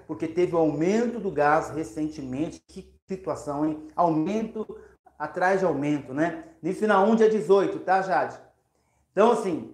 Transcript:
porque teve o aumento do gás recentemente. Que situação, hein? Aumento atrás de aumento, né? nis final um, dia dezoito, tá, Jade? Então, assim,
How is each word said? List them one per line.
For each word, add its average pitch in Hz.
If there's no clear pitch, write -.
porque 160
teve 170
o -
aumento 180
do 190
gás 147
recentemente. 151
Que -
situação, 147
hein? 156
Aumento 190
atrás 180
de 185
aumento, 147
né? 165
nis 180
final 202
um, 220
dia 220
dezoito, 196
tá, 190
Jade? 170
Então, 220
assim, 165